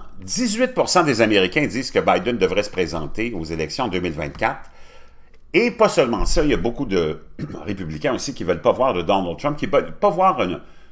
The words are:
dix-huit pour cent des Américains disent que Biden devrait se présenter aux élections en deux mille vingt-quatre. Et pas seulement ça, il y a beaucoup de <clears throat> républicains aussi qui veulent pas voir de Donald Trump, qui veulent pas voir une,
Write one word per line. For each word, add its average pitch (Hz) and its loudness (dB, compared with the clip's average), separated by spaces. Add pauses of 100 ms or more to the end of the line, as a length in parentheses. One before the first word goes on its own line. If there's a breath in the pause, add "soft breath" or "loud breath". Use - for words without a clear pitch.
(220)
dix-huit 240 -2
pour 139 2
cent 180 4
des 131 2
Américains 107 4
disent 120 -6
que 101 4
Biden 95 2
devrait 92 2
se - -6
présenter 85 -4
aux 85 -6
élections 78 -4
en - -4
deux 90 -2
mille 87 -4
vingt-quatre. 80 -4 (840 soft breath)
Et 226 4
pas 214 4
seulement 117 2
ça, - 4
il 151 2
y 131 4
a 95 2
beaucoup 120 -2
de 85 0 (160)
<clears throat> - -10
républicains 95 -4
aussi 120 -6
qui - -8
veulent 85 -2
pas 117 4
voir 120 2
de 90 -2
Donald 90 0
Trump, 143 -2
qui - -4
veulent - 0
pas 202 2
voir 175 2
une, 87 -2 (320 soft breath)